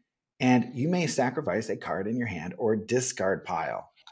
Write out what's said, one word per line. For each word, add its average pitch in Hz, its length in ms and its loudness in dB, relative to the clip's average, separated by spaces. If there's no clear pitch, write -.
and 127 340 4
you 143 160 0
may 175 180 2
sacrifice 123 640 0
a - 80 -2
card 92 300 -4
in 117 100 -2
your 120 100 -2
hand 90 300 -6
or 113 180 2
discard 104 720 0
pile. 78 440 -4